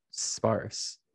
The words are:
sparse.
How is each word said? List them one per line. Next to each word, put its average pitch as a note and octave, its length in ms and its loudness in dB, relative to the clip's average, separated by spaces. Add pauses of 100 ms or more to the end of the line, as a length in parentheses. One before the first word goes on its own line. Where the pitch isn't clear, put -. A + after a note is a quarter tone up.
(120)
sparse. - 840 0 (180)